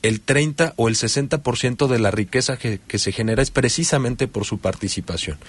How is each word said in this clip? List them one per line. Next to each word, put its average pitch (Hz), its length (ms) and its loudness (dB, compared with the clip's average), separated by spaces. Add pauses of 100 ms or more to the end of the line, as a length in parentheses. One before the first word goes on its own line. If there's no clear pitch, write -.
el 110 200 0
treinta 151 560 2
o 113 120 2
el 113 80 0
sesenta 143 460 -2
por 123 140 0
ciento 127 320 0
de 123 100 4
la 104 120 4
riqueza 110 480 0
que, 107 280 -2
que 104 120 -4
se - 120 -2
genera 113 320 0
es - 80 0
precisamente 127 760 0
por 101 160 -4
su 104 140 -4
participación. 90 800 -4 (100)